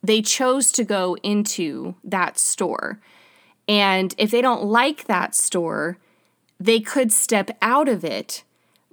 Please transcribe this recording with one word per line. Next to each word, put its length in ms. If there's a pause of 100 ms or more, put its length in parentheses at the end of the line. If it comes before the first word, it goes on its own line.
They 180
chose 520
to 100
go 400
into 800
that 340
store. 640 (680)
And 500
if 120
they 120
don't 240
like 400
that 280
store, 640 (640)
they 220
could 300
step 500
out 260
of 160
it, 400 (500)